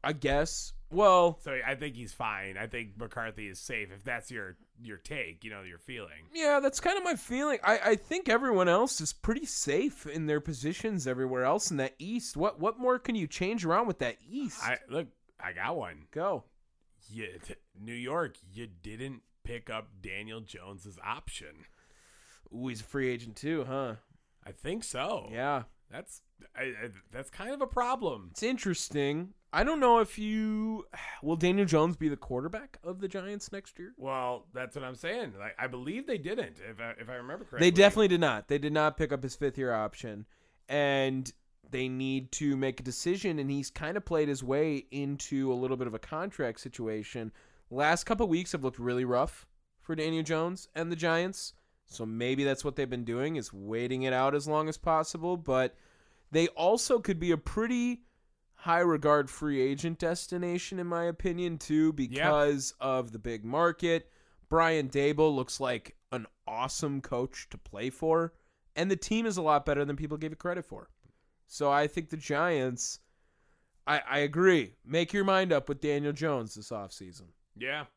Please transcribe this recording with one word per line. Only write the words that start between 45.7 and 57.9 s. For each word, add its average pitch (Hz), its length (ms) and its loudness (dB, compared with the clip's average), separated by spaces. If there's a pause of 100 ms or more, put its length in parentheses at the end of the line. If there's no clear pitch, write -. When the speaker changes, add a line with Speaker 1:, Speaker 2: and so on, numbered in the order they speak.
Speaker 1:
bit 123 80 -2
of 110 80 -6
a 110 40 -8
contract 156 600 -6
situation. 110 720 -6 (380)
Last 147 340 2
couple 226 200 0
of 185 60 0
weeks 175 220 0
have 147 120 -4
looked 127 140 -2
really 123 280 0
rough 123 400 0 (340)
for 165 140 -6
Daniel 160 280 0
Jones 165 520 -2
and 165 180 -2
the 165 40 -2
Giants, 170 580 0 (320)
so - 180 -10
maybe 123 400 0
that's 135 220 0
what 135 100 -4
they've 135 140 -2
been 123 160 -4
doing, 135 300 -2
is 113 140 -6
waiting 117 520 -2
it 131 100 2
out 135 220 4
as 147 120 0
long 156 220 2
as 151 80 -6
possible, 165 600 0
but 131 360 2 (560)
they 165 180 4
also 220 500 4
could 190 200 0
be 170 120 0
a 160 80 6
pretty 240 640 0 (520)